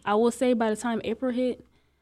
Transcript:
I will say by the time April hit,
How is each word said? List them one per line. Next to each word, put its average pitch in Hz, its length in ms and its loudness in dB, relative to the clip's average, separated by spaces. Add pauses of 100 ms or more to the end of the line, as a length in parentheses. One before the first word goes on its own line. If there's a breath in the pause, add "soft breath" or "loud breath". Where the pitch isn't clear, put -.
I 202 120 0
will 233 160 4
say 254 200 0
by 226 180 2
the 214 60 -2
time 226 280 -4
April 240 280 -4
hit, 247 320 -2 (360)